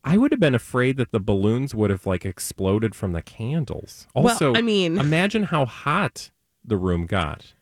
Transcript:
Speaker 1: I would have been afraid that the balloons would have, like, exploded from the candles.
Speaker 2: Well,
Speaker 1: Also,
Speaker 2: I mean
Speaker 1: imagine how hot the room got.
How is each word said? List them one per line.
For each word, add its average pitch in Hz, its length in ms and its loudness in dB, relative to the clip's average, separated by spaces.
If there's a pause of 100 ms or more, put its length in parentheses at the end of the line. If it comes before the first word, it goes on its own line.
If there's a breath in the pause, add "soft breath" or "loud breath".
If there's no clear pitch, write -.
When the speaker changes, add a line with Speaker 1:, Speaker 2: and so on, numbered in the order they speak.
Speaker 1:
I 151 160 0
would 285 140 4
have 285 80 0
been 143 160 4
afraid 127 400 0
that 127 160 -2
the 113 80 0
balloons 110 560 0
would 107 140 2
have, 95 160 -2
like, 92 200 -2
exploded 98 720 -2
from 95 160 -4
the 82 100 -4
candles. - 920 -8
Speaker 2:
Well, 156 140 4
Speaker 1:
Also, 165 260 2
Speaker 2:
I 226 60 4
mean 196 360 2
Speaker 1:
imagine 180 460 0
how 151 220 0
hot - 680 -4 (320)
the 110 140 -2
room 87 280 0
got. 85 560 -4